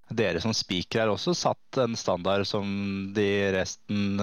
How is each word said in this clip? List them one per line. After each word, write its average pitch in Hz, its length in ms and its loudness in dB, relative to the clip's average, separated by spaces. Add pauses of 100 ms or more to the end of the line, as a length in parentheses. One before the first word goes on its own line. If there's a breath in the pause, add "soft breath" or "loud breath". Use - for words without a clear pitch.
(140)
dere 90 280 0
som 113 120 0
speaker 101 480 -2
har 110 80 2
også 170 240 0
satt - 480 -2
en 117 160 0
standard 95 480 0
som 98 680 -4
de 101 400 2
resten, 98 680 -2